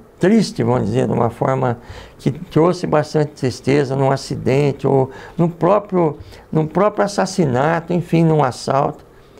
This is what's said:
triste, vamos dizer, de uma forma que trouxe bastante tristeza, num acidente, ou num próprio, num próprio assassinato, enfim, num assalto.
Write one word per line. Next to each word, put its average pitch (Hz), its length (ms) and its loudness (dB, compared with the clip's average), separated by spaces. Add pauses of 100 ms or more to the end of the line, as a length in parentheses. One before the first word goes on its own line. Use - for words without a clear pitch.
(180)
triste, 202 440 2
vamos 120 240 0
dizer, 123 200 0
de - 60 -2
uma 117 180 0
forma 131 480 -2 (400)
que - 120 -2
trouxe 175 560 0
bastante 151 460 0
tristeza, 135 640 -2
num 135 160 2
acidente, 135 760 -2
ou 135 240 2 (260)
num 170 120 2
próprio, 175 680 0 (320)
num 156 160 0
próprio 208 380 0
assassinato, 165 880 0
enfim, 165 320 2
num 156 180 4
assalto. 139 600 -2 (360)